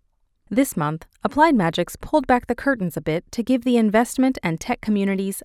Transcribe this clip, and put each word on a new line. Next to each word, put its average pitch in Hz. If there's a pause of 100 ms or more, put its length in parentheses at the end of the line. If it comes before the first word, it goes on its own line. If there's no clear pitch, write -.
(500)
This 269
month, 156 (180)
Applied 294
Magics 170
pulled -
back 247
the 240
curtains 214
a -
bit 156
to 240
give 247
the 240
investment 233
and 165
tech -
communities 196